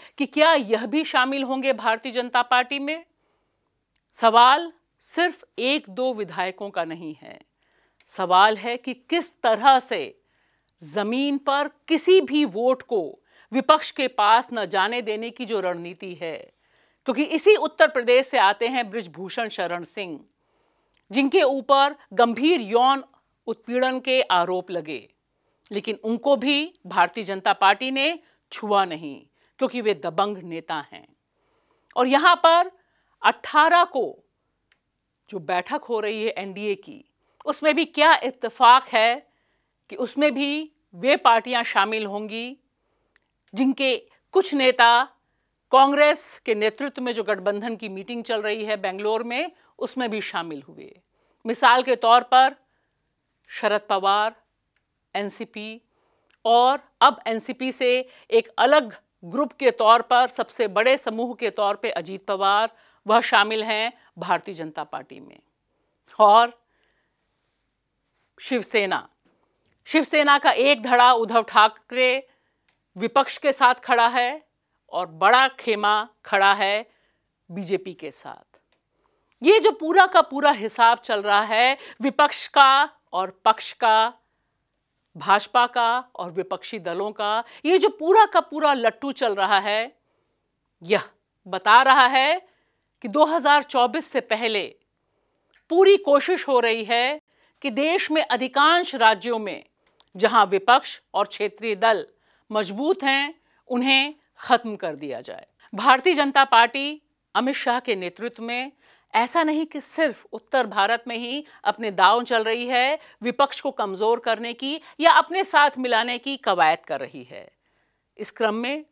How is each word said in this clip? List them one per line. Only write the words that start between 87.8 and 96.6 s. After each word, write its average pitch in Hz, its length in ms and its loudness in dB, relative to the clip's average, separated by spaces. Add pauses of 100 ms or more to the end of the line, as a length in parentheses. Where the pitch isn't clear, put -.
पूरा 403 340 4
का 392 160 0
पूरा 302 320 0
लट्टू 247 400 -2
चल 220 220 -2
रहा 196 240 2
है, 214 360 -4 (880)
यह 180 280 -2 (380)
बता 208 360 4
रहा 262 240 6
है 277 340 2 (640)
कि 240 40 -10
दो 294 180 2
हज़ार 294 400 2
चौबीस 254 400 -2
से 262 180 -4
पहले 220 420 -4 (1080)
पूरी 381 280 6
कोशिश 285 480 0
हो 262 120 2
रही 226 260 -2